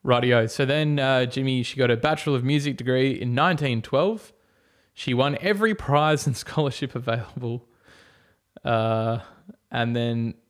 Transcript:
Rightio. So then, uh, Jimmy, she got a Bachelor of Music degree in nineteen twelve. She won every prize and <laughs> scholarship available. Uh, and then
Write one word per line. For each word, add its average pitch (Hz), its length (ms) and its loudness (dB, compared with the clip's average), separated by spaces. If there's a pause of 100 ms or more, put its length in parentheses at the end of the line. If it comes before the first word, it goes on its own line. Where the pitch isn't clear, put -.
Rightio. 120 460 4
So 143 140 -2
then, 147 340 0
uh, 131 280 2
Jimmy, 131 360 -2
she - 140 -6
got 127 140 2
a 113 60 4
Bachelor 151 400 0
of 123 80 -2
Music 143 320 0
degree 131 360 0
in 123 220 -4
nineteen 143 460 0
twelve. 185 520 -2 (600)
She - 220 -4
won 139 260 2
every 208 340 2
prize 151 520 2
and 131 100 0
<laughs> - 0 -
scholarship 139 600 -4
available. 120 720 -6 (960)
Uh, 113 560 0 (500)
and 117 240 -2
then 117 400 -2 (160)